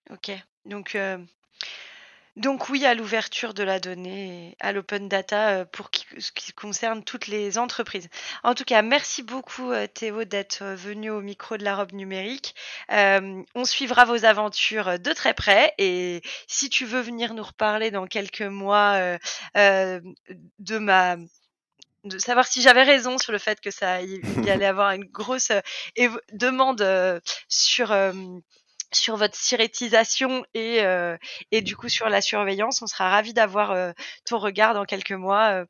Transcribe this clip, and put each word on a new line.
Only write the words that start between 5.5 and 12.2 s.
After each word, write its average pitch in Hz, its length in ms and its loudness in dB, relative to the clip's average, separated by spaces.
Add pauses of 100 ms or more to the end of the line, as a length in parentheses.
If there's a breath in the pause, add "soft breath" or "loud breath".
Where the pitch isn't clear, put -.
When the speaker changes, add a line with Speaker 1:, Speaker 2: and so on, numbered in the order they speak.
Speaker 1:
euh, 185 160 0
pour - 240 -14
qui, - 160 -4 (120)
ce - 140 -10
qui - 200 -12
concerne 214 520 -6
toutes - 240 -10
les 208 300 -4
entreprises. 208 500 -6 (340 loud breath)
En 240 120 4
tout 262 100 -8
cas, 226 180 6
merci 277 400 0
beaucoup, 254 480 -10
euh, 214 160 -2
Théo, 220 380 -8
d'être, 202 380 -6
euh, 196 120 -8
venu 208 360 -10
au 214 100 -6
micro 202 360 -10
de 202 60 -8
la 196 140 -2
robe 196 160 -4
numérique. 196 640 -10 (340 loud breath)